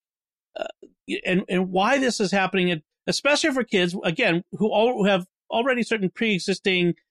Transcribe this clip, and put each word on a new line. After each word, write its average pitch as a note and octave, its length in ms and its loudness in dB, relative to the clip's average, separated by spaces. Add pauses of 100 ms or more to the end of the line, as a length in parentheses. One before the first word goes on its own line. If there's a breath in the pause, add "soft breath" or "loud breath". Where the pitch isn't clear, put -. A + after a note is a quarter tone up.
(580)
uh, G1+ 60 -6 (420)
y-, - 200 -6
and, F#3 220 0
and F#3 220 -2
why G#3 280 0
this B3+ 220 -2
is F#3+ 120 0
happening, F#3 380 0
and E3 120 -4 (240)
especially C#4+ 460 0
for C4 120 -2
kids, F3+ 300 0 (100)
again, F3 380 0 (100)
who G#3 220 0
al-, A3+ 240 2
who G3 60 2
have F#3+ 220 2 (240)
already A#3+ 320 0
certain G3+ 280 -2
pre-existing, F#3 840 0 (160)